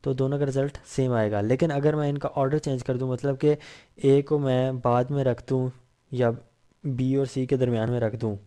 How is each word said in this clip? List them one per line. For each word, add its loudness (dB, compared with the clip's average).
तो -2
दोनों -2
का 0
रिजल्ट -2
सेम 0
आएगा। 2
लेकिन 2
अगर 0
मैं 0
इनका -4
ऑर्डर 0
चेंज -4
कर -2
दूँ, -4
मतलब -2
कि 6
A 6
को 0
मैं 0
बाद 2
में 0
रख -2
दूँ -2
या 2
B 0
और 0
C -4
के 2
दरमियान 2
में 0
रख -2
दूँ -4